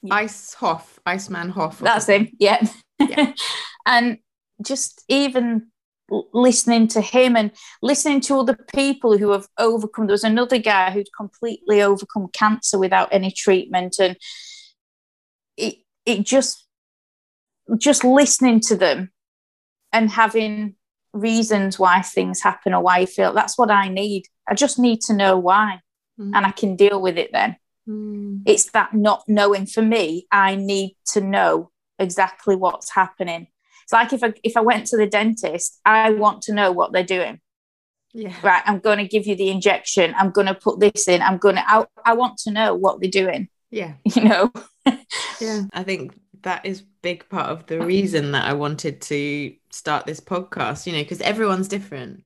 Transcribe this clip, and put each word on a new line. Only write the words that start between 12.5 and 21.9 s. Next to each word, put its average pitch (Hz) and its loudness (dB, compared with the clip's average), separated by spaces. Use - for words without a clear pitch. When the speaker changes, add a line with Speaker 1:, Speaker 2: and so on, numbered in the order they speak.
Speaker 2:
without 185 2
any 190 0
treatment. 185 -2
And 185 0
it, - -6
it 214 0
just, - 0
just 277 2
listening 254 4
to 220 0
them 185 0
and 220 2
having 214 -2
reasons 214 0
why 185 4